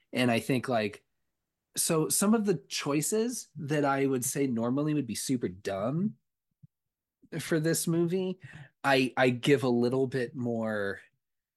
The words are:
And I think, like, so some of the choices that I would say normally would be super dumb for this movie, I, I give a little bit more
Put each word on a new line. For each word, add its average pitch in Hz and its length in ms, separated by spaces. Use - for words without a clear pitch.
And 123 180
I 117 100
think, 123 280
like, 110 340
so 160 320
some 208 260
of 226 100
the 196 240
choices 214 880
that 147 280
I 139 220
would 131 180
say 139 220
normally 131 480
would 131 140
be 101 80
super 123 320
dumb 107 640
for 165 180
this 156 280
movie, 180 520
I, 135 320
I 131 140
give 127 340
a 127 40
little 123 380
bit 127 300
more 110 640